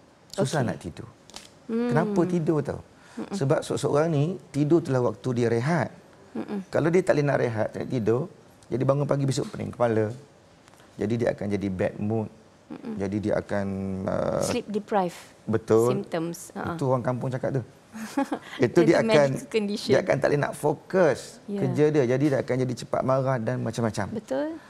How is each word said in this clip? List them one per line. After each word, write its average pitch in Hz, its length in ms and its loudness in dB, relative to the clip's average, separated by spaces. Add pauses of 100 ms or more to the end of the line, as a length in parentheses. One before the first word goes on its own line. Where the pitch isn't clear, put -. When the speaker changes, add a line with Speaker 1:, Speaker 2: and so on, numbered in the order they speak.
(280)
Speaker 1:
Susah 131 320 -2
Speaker 2:
Okey. 117 80 0
Speaker 1:
nak 78 100 -4
tidur. - 300 -12 (560)
Speaker 2:
Hmm. 233 240 -2
Speaker 1:
Kenapa 208 360 2
tidur 170 360 0
tau? - 220 -6 (320)
Speaker 2:
Mm-mm. - 180 -10
Speaker 1:
Sebab 147 300 0
seseorang - 460 0
ni 147 160 2 (260)
tidur 147 280 4
itulah 135 260 0
waktu 113 280 -2
dia 120 140 2
rehat. 120 480 0 (380)
Speaker 2:
Mm-mm. 208 360 -8
Speaker 1:
Kalau 139 220 2
dia 180 100 4
tak 180 140 4
boleh 147 100 4
nak 139 140 2
rehat, 117 320 0
tak - 160 -8
tidur, 123 400 0 (400)
jadi 123 160 -2
bangun 139 220 2
pagi 139 200 0
besok 131 240 0
pening 101 220 -8
kepala. 110 400 2 (840)
Jadi 107 200 -2
dia 113 140 0
akan 92 180 -4
jadi 101 220 -2
bad 95 260 -2
mood. 107 300 -2 (400)
Speaker 2:
Mm-mm. 107 300 -12
Speaker 1:
Jadi 98 240 -4
dia 104 160 -2
akan... 101 300 -4 (380)
Uh, 92 380 -2
Speaker 2:
Sleep - 240 -2
deprive 202 480 -2 (300)
Speaker 1:
Betul. 110 500 4
Speaker 2:
symptoms. 170 580 -6
Ha. 175 220 -6
Speaker 1:
Itu 147 160 -2
orang 127 140 2
kampung 123 260 -2
cakap 135 240 -4
tu. 135 100 -2 (320)
Speaker 2:
<laughs> - 640 -6
Speaker 1:
Itu 123 160 4
Speaker 2:
Itu 175 80 6
Speaker 1:
dia 160 160 6
akan, 226 80 2 (240)
Speaker 2:
medical - 160 -6
condition. 208 400 -2
Speaker 1:
dia - 100 6
akan 190 180 2
tak - 120 2
boleh 143 140 2
nak - 120 -2
fokus 151 640 2 (280)
Speaker 2:
Ya. 202 180 -4
Speaker 1:
kerja 131 260 2
dia. 147 160 4
Jadi 131 220 2
dia 135 100 2
akan 123 200 -2
jadi 127 180 0
cepat - 240 -4
marah 131 400 2
dan 127 180 -2
macam-macam. 113 540 -2
Speaker 2:
Betul. 294 580 -6